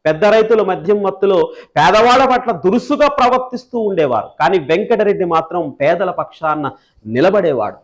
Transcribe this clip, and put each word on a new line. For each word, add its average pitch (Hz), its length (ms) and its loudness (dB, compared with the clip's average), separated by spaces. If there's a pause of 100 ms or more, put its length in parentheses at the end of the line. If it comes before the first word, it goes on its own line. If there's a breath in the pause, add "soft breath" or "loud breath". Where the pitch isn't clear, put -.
పెద్ద 156 180 0
రైతుల 220 380 4
మద్యం 185 400 -2
మత్తులో 190 500 0 (240 loud breath)
పేదవాళ్ల 220 560 4
పట్ల 240 200 -2
దురుసుగా 233 560 0
ప్రవర్తిస్తూ 254 680 -2
ఉండేవారు. 156 480 -2 (140)
కానీ 180 180 2
వెంకటరెడ్డి 190 680 0
మాత్రం 165 460 -2 (100)
పేదల 175 300 0
పక్షాన 156 600 -6 (360 soft breath)
నిలబడేవాడు. 131 760 0